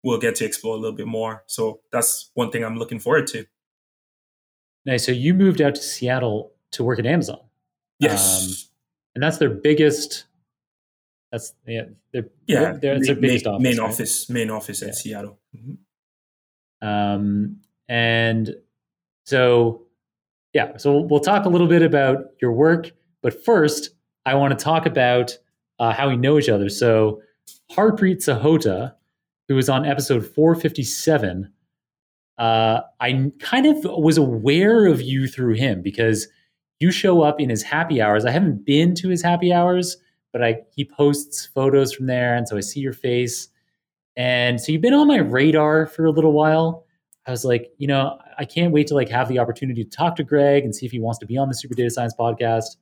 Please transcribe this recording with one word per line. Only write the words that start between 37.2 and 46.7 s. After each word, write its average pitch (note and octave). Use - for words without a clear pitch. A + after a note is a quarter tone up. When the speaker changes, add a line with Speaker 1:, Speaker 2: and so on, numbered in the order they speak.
Speaker 2:
up D3
in C3
his A2
happy D#3
hours. G#2+
I B2
haven't D3
been D#3+
to F#3
his F3
happy F3
hours, F3+
but A#2+
I, A#2
he C#3+
posts -
photos C3+
from C3
there, B2
and A#2
so G#2+
I G2+
see G#2
your C3+
face. B2
And B2
so D#3
you've D#3+
been B3+
on D4
my C#4
radar D3+
for D#3+
a D#3+
little D#3
while. D#3